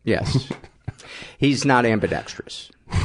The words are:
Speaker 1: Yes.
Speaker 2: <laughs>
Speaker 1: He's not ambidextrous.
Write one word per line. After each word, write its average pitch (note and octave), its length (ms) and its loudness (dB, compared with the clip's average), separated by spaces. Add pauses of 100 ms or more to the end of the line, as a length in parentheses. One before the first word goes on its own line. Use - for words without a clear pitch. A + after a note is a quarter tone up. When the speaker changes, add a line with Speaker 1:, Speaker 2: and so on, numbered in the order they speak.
Speaker 1:
Yes. - 460 0 (440)
Speaker 2:
<laughs> - 440 -20
Speaker 1:
He's C3+ 280 2
not B2+ 200 6
ambidextrous. - 880 -2 (340)